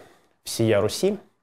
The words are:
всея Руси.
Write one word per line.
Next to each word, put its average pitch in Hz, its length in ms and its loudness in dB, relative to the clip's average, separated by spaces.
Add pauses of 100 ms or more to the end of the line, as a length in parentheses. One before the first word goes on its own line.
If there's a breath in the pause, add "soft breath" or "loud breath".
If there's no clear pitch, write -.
(440 soft breath)
всея 107 380 2
Руси. 196 340 -2 (260)